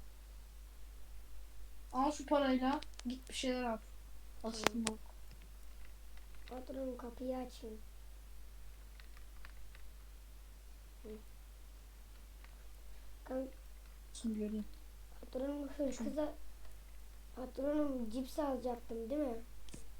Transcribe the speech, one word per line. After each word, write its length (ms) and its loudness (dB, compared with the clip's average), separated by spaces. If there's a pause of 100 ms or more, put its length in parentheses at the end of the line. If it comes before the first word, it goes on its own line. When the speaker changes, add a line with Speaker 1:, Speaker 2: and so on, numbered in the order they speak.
(1900)
Speaker 1:
Al 180 8
şu 140 -4
parayla, 540 10 (260)
git 240 0
bir 40 -4
şeyler 300 4
al. 140 4 (640)
Speaker 2:
Tamam. 160 2
Speaker 1:
Açtım 300 6
bak. 120 2 (1500)
Speaker 2:
Patronum, 480 0
kapıyı 400 0
açın. 400 -2 (3250)
Hı. 60 -8 (2250)
Kan- 260 0 (640)
Speaker 1:
Şimdi 260 2
göreyim. 260 2 (560)
Speaker 2:
Patronum, 460 0
hırsıza-, 360 4
Speaker 1:
Şunu. 280 4 (1040)
Speaker 2:
patronum, 760 4
cips 300 2
alacaktım 680 2
değil 120 6
mi? 200 4 (580)